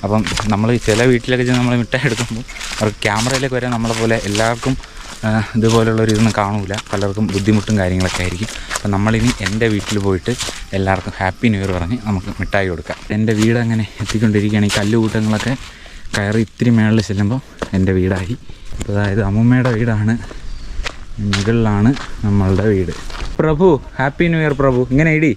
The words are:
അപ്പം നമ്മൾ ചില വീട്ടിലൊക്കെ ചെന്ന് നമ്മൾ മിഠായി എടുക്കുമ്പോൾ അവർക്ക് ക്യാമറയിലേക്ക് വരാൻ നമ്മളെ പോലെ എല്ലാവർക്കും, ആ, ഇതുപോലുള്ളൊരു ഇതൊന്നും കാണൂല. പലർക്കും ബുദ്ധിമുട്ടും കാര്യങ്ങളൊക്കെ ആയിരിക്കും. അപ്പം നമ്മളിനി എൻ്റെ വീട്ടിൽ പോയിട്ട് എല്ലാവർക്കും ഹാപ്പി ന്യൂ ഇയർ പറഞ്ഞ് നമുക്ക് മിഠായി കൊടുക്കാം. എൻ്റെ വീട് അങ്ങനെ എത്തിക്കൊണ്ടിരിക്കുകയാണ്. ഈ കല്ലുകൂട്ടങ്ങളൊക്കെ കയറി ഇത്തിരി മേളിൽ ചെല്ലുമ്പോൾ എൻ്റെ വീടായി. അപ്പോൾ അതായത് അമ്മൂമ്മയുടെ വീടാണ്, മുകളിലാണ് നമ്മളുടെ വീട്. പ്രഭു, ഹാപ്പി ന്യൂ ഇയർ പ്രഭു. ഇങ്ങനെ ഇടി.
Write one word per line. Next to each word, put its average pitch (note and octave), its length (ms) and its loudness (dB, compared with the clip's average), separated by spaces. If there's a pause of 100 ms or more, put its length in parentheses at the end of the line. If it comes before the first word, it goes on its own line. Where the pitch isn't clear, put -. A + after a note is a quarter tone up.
അപ്പം G#2 160 2 (320)
നമ്മൾ G#2 160 2 (200)
ചില G#2+ 120 4 (120)
വീട്ടിലൊക്കെ B2 340 0
ചെന്ന് B2 160 2
നമ്മൾ B2 200 2
മിഠായി B2+ 260 -2
എടുക്കുമ്പോൾ A2+ 360 -4 (340)
അവർക്ക് G#2+ 280 -2
ക്യാമറയിലേക്ക് B2+ 520 0
വരാൻ B2 180 -2
നമ്മളെ A2+ 240 0
പോലെ A2+ 160 2 (120)
എല്ലാവർക്കും, A#2 460 0 (520)
ആ, - 20 0 (300)
ഇതുപോലുള്ളൊരു A2+ 560 4
ഇതൊന്നും G#2+ 260 2
കാണൂല. G2+ 340 -2 (160)
പലർക്കും G2+ 340 -2 (100)
ബുദ്ധിമുട്ടും G#2+ 460 2
കാര്യങ്ങളൊക്കെ F#2 440 0
ആയിരിക്കും. F2+ 260 -4 (260)
അപ്പം G#2 200 -4
നമ്മളിനി A2 340 2 (160)
എൻ്റെ A2 280 0
വീട്ടിൽ G2+ 220 -4 (100)
പോയിട്ട് F#2+ 260 0 (460)
എല്ലാവർക്കും F#2+ 420 -2
ഹാപ്പി F#2+ 320 -2
ന്യൂ G2 100 0
ഇയർ F#2+ 160 -2
പറഞ്ഞ് F2+ 200 -2 (100)
നമുക്ക് G2 220 -2 (100)
മിഠായി F#2+ 320 -2
കൊടുക്കാം. - 260 -8 (180)
എൻ്റെ A2 240 2
വീട് A#2 240 4
അങ്ങനെ A2 220 0 (160)
എത്തിക്കൊണ്ടിരിക്കുകയാണ്. G#2 680 2
ഈ - 80 -4
കല്ലുകൂട്ടങ്ങളൊക്കെ A2 760 0 (600)
കയറി G#2+ 300 0
ഇത്തിരി - 320 0
മേളിൽ A2 300 4
ചെല്ലുമ്പോൾ G#2 320 0 (360)
എൻ്റെ F#2+ 220 2
വീടായി. F#2+ 380 0 (420)
അപ്പോൾ - 160 -4
അതായത് G#2 340 0
അമ്മൂമ്മയുടെ A#2+ 500 4
വീടാണ്, A2+ 360 0 (1200)
മുകളിലാണ് G#2+ 560 4 (340)
നമ്മളുടെ G2 500 2
വീട്. F2+ 200 0 (440)
പ്രഭു, D#3 300 4 (300)
ഹാപ്പി C#3 340 0
ന്യൂ D#3+ 120 2
ഇയർ C#3+ 160 2
പ്രഭു. C3 200 4 (140)
ഇങ്ങനെ D#3+ 240 4
ഇടി. D3+ 180 4